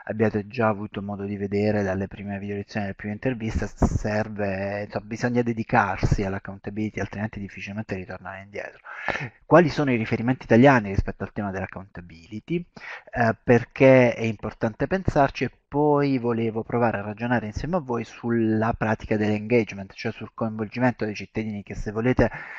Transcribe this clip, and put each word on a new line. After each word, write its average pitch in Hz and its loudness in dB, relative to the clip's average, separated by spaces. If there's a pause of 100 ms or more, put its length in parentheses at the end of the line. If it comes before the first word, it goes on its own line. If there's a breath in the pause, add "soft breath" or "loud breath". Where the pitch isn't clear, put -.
abbiate 107 0
già 117 0
avuto 104 -4
modo 101 -6
di 101 -4
vedere 101 0
dalle 139 -2
prime 101 -8
video 101 -8
lezioni, 101 -6
dalle 98 -8
prime 104 -6
interviste, 113 -4
s-, - 0
serve, 104 -2
insomma, 104 -8
bisogna 120 0
dedicarsi 104 0
all'accountability, 98 -6
altrimenti 101 -6
difficilmente 101 -8
ritornare 95 -12
indietro. - -12 (680 loud breath)
Quali 160 8
sono 139 0
i 120 4
riferimenti 113 0
italiani 120 8
rispetto 98 -2
al 95 -8
tema 101 -6
dell'accountability? 95 -8 (460 loud breath)
Eh, 117 2
perché 127 6
è - -4
importante 113 -4
pensarci 151 0
e 117 -6 (200)
poi 143 2
volevo 113 -2
provare 117 0
a 101 -6
ragionare 110 -2
insieme 143 -4
a - -2
voi 120 -4
sulla 113 0
pratica 110 -2
dell'engagement, 107 0
cioè - -6
sul - -16
coinvolgimento 110 -2
dei 107 -4
cittadini, 107 -6
che - -12
se - -6
volete 127 2 (300 loud breath)